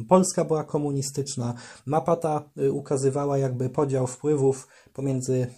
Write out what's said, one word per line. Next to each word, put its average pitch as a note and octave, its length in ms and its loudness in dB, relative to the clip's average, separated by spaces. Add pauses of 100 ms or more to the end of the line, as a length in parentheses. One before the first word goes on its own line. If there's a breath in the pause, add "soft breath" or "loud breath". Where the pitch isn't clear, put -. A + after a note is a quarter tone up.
Polska F3+ 380 4
była D3+ 180 0
komunistyczna. C#3 880 -4 (320 loud breath)
Mapa D#3+ 300 0
ta, D3+ 420 -2
y, C#3 140 2
ukazywała C#3 680 0
jakby C3 320 0
podział C3+ 380 0
wpływów C3+ 600 0 (260 soft breath)
pomiędzy, C3 640 -2